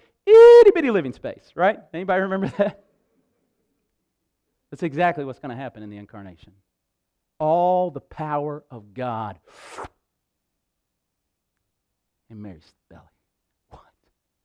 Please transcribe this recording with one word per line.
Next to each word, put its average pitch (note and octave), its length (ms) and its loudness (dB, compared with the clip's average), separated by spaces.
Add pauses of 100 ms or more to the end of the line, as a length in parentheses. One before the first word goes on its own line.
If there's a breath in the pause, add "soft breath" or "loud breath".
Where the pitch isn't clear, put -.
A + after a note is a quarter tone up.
(260 soft breath)
itty A#4 480 10
bitty D4 160 -2
living D#3 220 -4
space," - 420 -16
right? F#3+ 240 -2 (140)
Anybody F#3 300 -4
remember F#3+ 260 -6
<laughs> - 100 -10
that? - 260 -6 (1900)
That's D3 120 -16
exactly E3 420 -4
what's C3 140 -14
gonna B2+ 180 -16
happen B2+ 260 -16
in G#2 80 -18
the G#2 60 -18
incarnation. G2 560 -20 (880)
All F3 520 -2
the C#3 100 -14
power D3 720 -10
of G#2 240 -20
God A2+ 440 -10 (3000 loud breath)
in A2 120 -20
Mary's F2+ 300 -20 (160)
belly. - 140 -20 (680)
What? - 240 -20 (520)